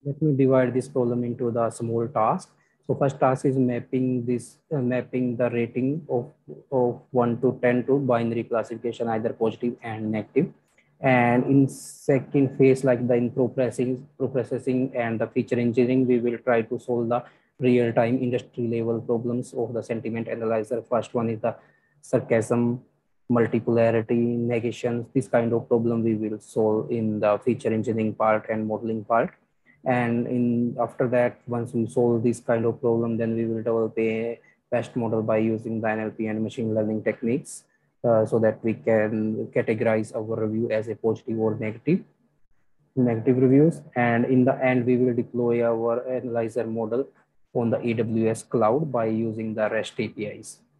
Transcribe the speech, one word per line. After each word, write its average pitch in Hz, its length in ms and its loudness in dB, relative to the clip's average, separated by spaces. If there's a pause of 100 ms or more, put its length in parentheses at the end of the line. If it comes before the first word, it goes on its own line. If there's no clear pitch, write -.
Let 143 180 -6
me 147 140 2
divide 131 360 4
this 123 160 -2
problem 120 360 -2
into 120 260 -4
the 113 200 0
small 117 380 -4
task. 117 420 0 (360)
So 139 100 -2
first 143 240 0
task 131 240 2
is 135 120 2
mapping 127 680 0
this, 120 300 -4 (180)
uh, 143 40 0
mapping 123 580 -2
the 123 120 0
rating 120 600 -2
of, 123 240 -4 (400)
of 123 300 0 (100)
one 120 280 2
to 123 220 0
ten 123 220 2
to 139 160 2
binary 117 420 0
classification, 113 680 -4
either 110 240 -2
positive 113 500 -2
and 110 280 -6
negative. 110 400 -2 (500)
And 123 440 4
in 139 240 6
second - 920 -2
phase, 135 240 6
like 123 240 2
the 123 80 2
in 120 160 2
processing, 127 760 -2 (100)
processing 127 760 -2
and 117 240 -2
the 113 80 -2
feature 120 320 -2
engineering, 123 460 2
we 123 120 4
will 117 200 -2
try 117 240 2
to 117 180 -6
solve 117 300 -2
the 123 120 0 (380)
real-time 123 600 2
industry 123 460 -4
level 113 340 -2
problems 120 520 -4
of 120 200 -4
the 110 100 -6
sentiment 113 440 -6
analyzer. 113 560 -4
First 113 320 -2
one 117 160 0
is 110 100 -6
the 113 140 -2 (460)
sarcasm, 120 840 0 (480)
multipolarity, 117 1080 2
negations. 117 760 -2
This 127 140 0
kind 117 240 2
of 113 160 -2
problem 117 340 2
we 113 140 2
will 107 240 -4
solve 110 500 0
in 110 300 -2
the 104 180 4
feature 113 340 0
engineering 110 420 0
part 107 340 0
and 110 180 -2
modeling 110 380 -4
part. 120 280 0 (500)
And 120 440 0
in, 120 520 0
after 120 300 -2
that, 123 380 0
once 120 260 -6
we 117 140 -2
solve 120 360 0
this 117 160 0
kind 117 280 0
of 113 160 -2
problem, 117 340 0
then 113 180 -2
we 113 120 -2
will 113 160 -4
develop 113 360 -2
a 113 400 -2 (320)
best 117 240 -4
model 113 280 -2
by 110 160 0
using 110 420 -2
the 110 80 -2
N 107 120 -2
L 107 100 -4
P 110 160 -6
and 107 160 -4
machine 110 320 -4
learning 107 280 -2
techniques, 117 600 -4 (400)
uh, 110 220 4
so 120 140 0
that 110 220 2
we 113 120 0
can 110 720 0 (100)
categorize 110 580 0
our 110 320 -4
review 110 240 -2
as 110 180 -2
a 107 60 -4
positive 113 440 -2
or 110 160 2
negative, 113 460 -2 (920)
negative 123 440 2
reviews. 139 420 6 (160)
And 120 300 2
in 127 180 4
the 127 180 2
end, 127 220 2
we 123 140 2
will 123 160 2
deploy 120 500 0
our 117 420 0
analyzer 117 600 -4
model 113 420 -4 (460)
on 117 160 0
the 117 100 0
A 117 140 -2
W 113 340 0
S 110 140 -2
cloud 127 500 0
by 117 140 0
using 110 480 -4
the 107 160 0
rest 110 280 -4
A 107 100 -4
P - 180 -8
Is. - 320 -14 (220)